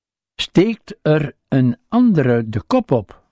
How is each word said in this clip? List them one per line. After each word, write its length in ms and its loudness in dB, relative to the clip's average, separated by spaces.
steekt 680 -2
er 340 -2
een 280 0
andere 600 0
de 140 -6
kop 280 -2
op. 420 -4